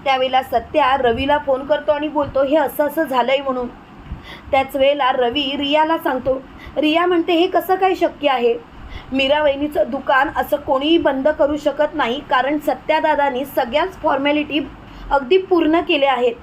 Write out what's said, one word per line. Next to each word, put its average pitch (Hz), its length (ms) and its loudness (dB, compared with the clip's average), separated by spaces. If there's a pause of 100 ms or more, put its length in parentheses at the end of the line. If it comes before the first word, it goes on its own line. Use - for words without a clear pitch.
त्यावेळेला 262 380 0
सत्या 262 560 0
रवीला 262 400 2
फोन 277 280 -2
करतो 294 260 0
आणि 294 160 0
बोलतो, 277 360 0
"हे 277 120 2
असं 294 320 0
असं 320 160 -2
झालंय" 262 340 0
म्हणून. 254 300 -4 (840)
त्याच 269 240 0
वेळेला 269 360 2
रवी 262 460 0
रियाला 302 400 2
सांगतो. 269 440 -2 (360)
रिया 311 280 2
म्हणते, 359 280 2
"हे 339 140 4
कसं 370 280 0
काय 370 200 2
शक्य 294 340 0
आहे? 240 260 2 (560)
मीरा 269 320 2
वहिनीचं 294 440 0
दुकान 277 480 0
असं 254 220 -2
कोणीही 285 400 2
बंद 277 300 0
करू 302 300 2
शकत 294 360 -2
नाही, 277 360 -2
कारण 262 280 0
सत्यादादांनी 285 880 0
सगळ्याच 294 520 -2
फॉर्मॅलिटी 294 640 0 (520)
अगदी 277 260 2
पूर्ण 339 440 2
केल्या 285 320 2
आहेत." 240 300 0